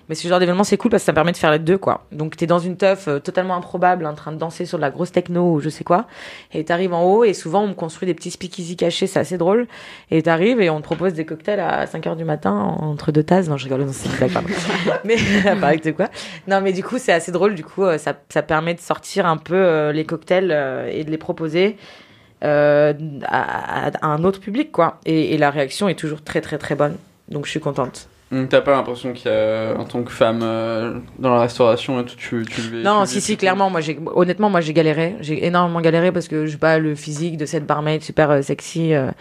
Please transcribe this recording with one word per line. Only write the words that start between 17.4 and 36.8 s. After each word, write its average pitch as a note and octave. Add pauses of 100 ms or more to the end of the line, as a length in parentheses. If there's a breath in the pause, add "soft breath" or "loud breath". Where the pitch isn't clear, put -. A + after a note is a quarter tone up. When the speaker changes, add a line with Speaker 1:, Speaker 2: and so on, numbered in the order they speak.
Speaker 1:
Du D#3
coup, -
euh, E3
ça, D3 (140)
ça D3+
permet E3
de E3
sortir -
un E3
peu, D#3
euh, D#3
les D#3
cocktails, F3+
euh, C3
et D3+
de D#3
les D#3
proposer, E3+ (680 loud breath)
euh, D3 (320)
à, -
à, D3 (120)
à D#3
un D3+
autre G3
public, B3+
quoi. E3
Et, D#3+
et D3+
la C#3+
réaction C#3+
est D#3
toujours D3+
très, -
très, D#3
très -
bonne. D3+ (320)
Donc, C#3+
je -
suis D#3+
contente. C#3 (240)
Speaker 2:
Donc, C3
t'as C3+
pas C#3+
l'impression B2
qu'il A#2+
y G#2+
a, A2
en G2
tant B2
que A#2+
femme, A2+
euh, A2+ (200)
dans B2
la A#2+
restauration B2
et A#2+
tout, B2
tu, A#2
tu A#2+
le A2+
vis, -
Speaker 1:
Non, G#3
Speaker 2:
tu G#3
le G3
Speaker 1:
si, -
Speaker 2:
vis B3
Speaker 1:
si, -
Speaker 2:
plutôt -
Speaker 1:
clairement. F#3+
Moi, E3+
j'ai, D3+ (160)
honnêtement, F#3
moi, F3
j'ai D#3
galéré. D#3+
J'ai D#3
énormément F3
galéré E3+
parce E3+
que D#3
j'ai D3+
pas D#3+
le D#3